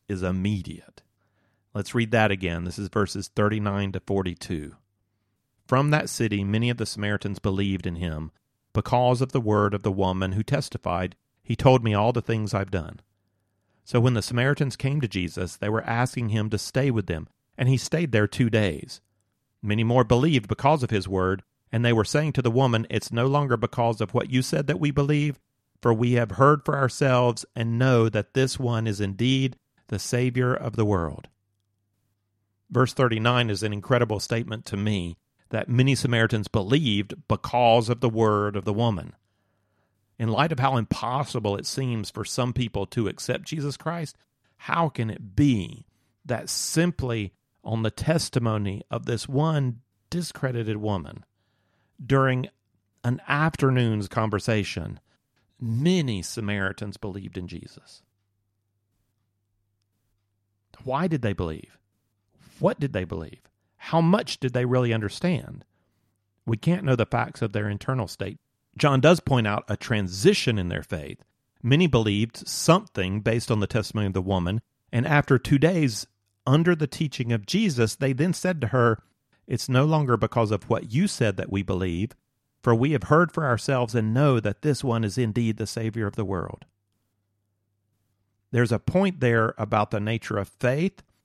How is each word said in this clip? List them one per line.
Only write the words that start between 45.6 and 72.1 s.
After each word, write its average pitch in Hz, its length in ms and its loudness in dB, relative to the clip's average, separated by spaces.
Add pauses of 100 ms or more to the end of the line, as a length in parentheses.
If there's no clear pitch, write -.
that 117 240 -6
simply 123 840 -2 (300)
on 113 200 -2
the 107 80 -2
testimony 110 1000 -2
of 120 160 -6
this 120 240 -6
one 139 520 0 (280)
discredited 120 680 -4
woman 104 460 -4 (800)
during 131 440 2 (560)
an 117 240 -2
afternoon's 127 800 2
conversation, 104 920 -2 (600)
many 123 640 0
Samaritans 101 760 -4
believed 95 400 -10
in 90 100 -8
Jesus? - 540 -18 (2750)
Why 139 240 0
did 156 140 0
they 104 120 0
believe? 85 440 -6 (800)
What 160 200 0
did 139 140 -2
they 92 100 -2
believe? 85 380 -10 (360)
How - 240 0
much 202 380 2
did 127 140 -2
they 123 120 0
really 123 280 2
understand? 113 720 -4 (800)
We 113 120 0
can't 175 280 0
know 131 100 4
the 113 100 2
facts - 380 -4
of 104 100 -2
their 104 160 -2
internal 107 380 -4
state. - 320 -10 (380)
John 139 220 4
does 156 200 8
point 127 260 0
out 104 220 -2
a 104 100 -2
transition 107 800 0
in 90 120 -2
their - 120 -4
faith. - 420 -10 (380)
Many 143 240 4
believed 113 640 0